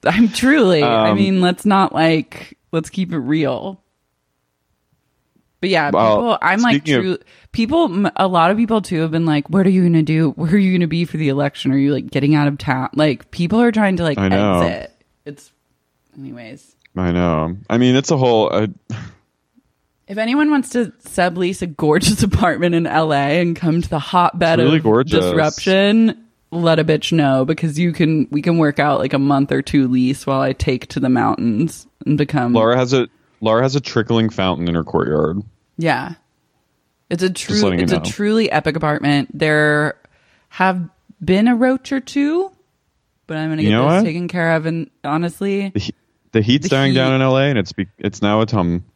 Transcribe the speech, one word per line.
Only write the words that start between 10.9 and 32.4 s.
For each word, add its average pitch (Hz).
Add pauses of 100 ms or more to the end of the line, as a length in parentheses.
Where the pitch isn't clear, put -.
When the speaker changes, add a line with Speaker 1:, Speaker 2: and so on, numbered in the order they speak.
Speaker 1:
for -
the 156
election? 139
Are 139
you, 139
like, 135
getting 143
out 147
of 143
town?" 131
Like, 151
people 175
are 240
trying 208
to, 170
like, 156
Speaker 2:
I 98
know. 98
Speaker 1:
exit. - (320)
It's, - (680)
anyways. 123 (180)
Speaker 2:
I 90
know. 85 (140)
I 113
mean, 127
it's 135
a 165
whole, 117
uh, 107 (1400)
Speaker 1:
If 196
anyone 269
wants 277
to 240 (120)
sublease 180
a 180
gorgeous 160
<laughs> -
apartment 175
in 170
L 156
A 143
and 170
come 165
to 165
the 165
hotbed 170
Speaker 2:
It's 160
really 160
Speaker 1:
of 156
Speaker 2:
gorgeous. 120
Speaker 1:
disruption, 190 (300)
let 165
a 156
bitch 160
know, 139
because 156
you 170
can, 156
we 147
can 170
work 151
out, 147
like, 139
a 139
month 139
or 139
two 135
lease 127
while 135
I 135
take -
to -
the 131
mountains 117 (180)
and 147
become 143